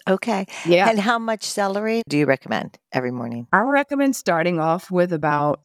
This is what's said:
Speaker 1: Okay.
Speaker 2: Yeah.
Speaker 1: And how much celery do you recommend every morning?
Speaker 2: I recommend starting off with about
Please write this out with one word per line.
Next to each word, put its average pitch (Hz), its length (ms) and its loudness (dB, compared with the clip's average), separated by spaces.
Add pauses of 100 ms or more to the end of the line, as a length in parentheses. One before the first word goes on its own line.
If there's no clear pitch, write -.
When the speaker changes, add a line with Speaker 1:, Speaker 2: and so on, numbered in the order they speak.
Speaker 1:
Okay. 190 380 -2 (200)
Speaker 2:
Yeah. 175 240 4
Speaker 1:
And 220 100 2
how 233 180 0
much 226 260 -4
celery 208 640 -2
do 143 100 -2
you 147 80 4
recommend - 520 -2 (140)
every 127 200 -2
morning? 120 400 -8
Speaker 2:
I 190 100 4
recommend 277 540 0
starting 170 440 0
off 160 320 -2
with 180 200 2
about 147 540 0